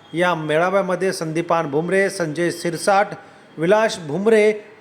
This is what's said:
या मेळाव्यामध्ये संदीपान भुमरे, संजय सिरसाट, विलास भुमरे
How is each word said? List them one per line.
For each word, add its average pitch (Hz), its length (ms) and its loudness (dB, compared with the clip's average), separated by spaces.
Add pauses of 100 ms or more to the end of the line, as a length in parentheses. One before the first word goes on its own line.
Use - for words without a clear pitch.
(140)
या 175 220 2
मेळाव्यामध्ये 180 800 0
संदीपान 165 580 -2
भुमरे, 175 380 0
संजय 170 420 -4
सिरसाट, 175 560 0 (500)
विलास 208 420 2
भुमरे 208 540 2 (280)